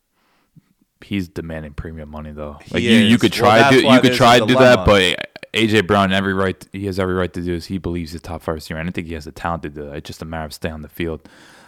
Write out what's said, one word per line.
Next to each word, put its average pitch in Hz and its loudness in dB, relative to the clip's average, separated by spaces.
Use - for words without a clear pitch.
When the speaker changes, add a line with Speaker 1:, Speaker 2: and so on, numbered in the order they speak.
Speaker 1:
He's 95 -6
demanding 80 -12
premium 80 -14
money, 76 -14
though. 73 -14
Speaker 2:
He - -14
Speaker 1:
Like, 117 -2
you, 117 0
you 113 4
Speaker 2:
is. 107 0
Speaker 1:
could 107 2
Speaker 2:
Well, 104 2
Speaker 1:
try 110 6
Speaker 2:
that's 135 6
Speaker 1:
to 120 6
do, - 2
Speaker 2:
why 127 6
Speaker 1:
you 123 4
could 127 4
Speaker 2:
there's 123 0
Speaker 1:
try 123 6
Speaker 2:
a 123 6
Speaker 1:
to 113 0
do 123 2
that, 123 6
Speaker 2:
dilemma. 95 4
Speaker 1:
but - -14
A 110 2
J 107 2
Brown, 98 2
every 98 0
right, 95 -4
he 98 -10
has 95 -4
every 92 -2
right 90 -2
to 90 -8
do 87 -4
is 82 -8
he 95 -8
believes 85 -6
he's 82 -12
top 82 -14
five 82 -4
receiver. 80 -10
I 80 -6
don't 175 -4
think 82 -10
he 82 -10
has 76 -14
the 80 -14
talent 85 -6
to 80 -10
do 73 -12
that. 71 -14
It's 78 -12
just - -16
a 85 -12
matter 80 -10
of 73 -14
staying 80 -10
on 78 -14
the 71 -18
field. 80 -8